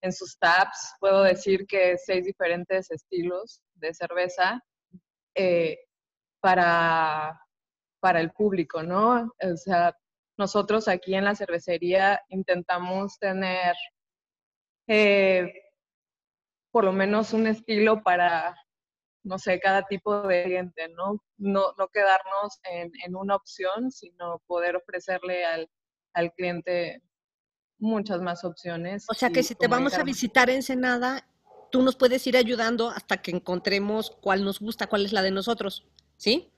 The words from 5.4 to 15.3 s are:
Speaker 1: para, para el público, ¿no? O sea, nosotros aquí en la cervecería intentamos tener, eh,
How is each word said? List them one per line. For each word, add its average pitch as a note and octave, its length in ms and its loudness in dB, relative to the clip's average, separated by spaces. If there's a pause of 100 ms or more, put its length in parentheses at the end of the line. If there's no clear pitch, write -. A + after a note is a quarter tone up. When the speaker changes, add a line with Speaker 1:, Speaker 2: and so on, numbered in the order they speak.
Speaker 1:
para, E3 1000 2 (600)
para F3 200 4
el D#3+ 120 -2
público, F#3 500 -2
¿no? A3+ 580 2
O F3+ 160 -2
sea, F3 400 2 (400)
nosotros G#3 520 0
aquí F#3 260 -2
en G3 100 0
la G3+ 120 0
cervecería F#3 840 0 (100)
intentamos F#3 880 -2
tener, F#3 560 -2 (1120)
eh, G3 640 4 (1200)